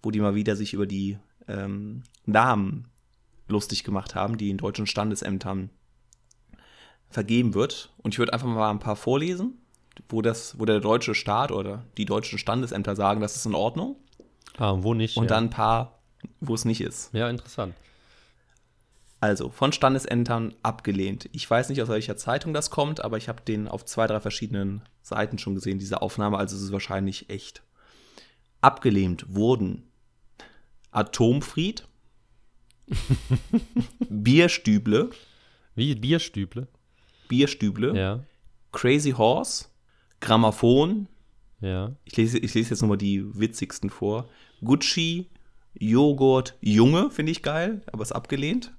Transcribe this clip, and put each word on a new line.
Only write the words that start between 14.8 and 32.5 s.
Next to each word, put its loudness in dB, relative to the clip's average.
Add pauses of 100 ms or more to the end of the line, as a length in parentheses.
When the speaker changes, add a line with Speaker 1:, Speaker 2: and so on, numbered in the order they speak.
Speaker 2:
wo 2
nicht, 0
Speaker 1:
Und 4
Speaker 2:
ja. 0
Speaker 1:
dann 2
ein -2
paar, 0 (420)
wo -2
es -4
nicht 0
ist. -8
Speaker 2:
Ja, -2
interessant. -8 (1500)
Speaker 1:
Also, 0
von 0
Standesämtern 0
abgelehnt. -2
Ich -10
weiß 2
nicht, -2
aus -4
welcher -2
Zeitung -4
das -4
kommt, -2
aber -4
ich -6
hab -10
den -2
auf -8
zwei, 0
drei 0
verschiedenen -4 (200)
Seiten -4
schon -4
gesehen, -4
diese -4
Aufnahme. -2
Also -4
es -8
ist -8
wahrscheinlich -4
echt. -14 (1000)
Abgelehnt 2
wurden 0 (1000)
Atomfried, 0 (1000)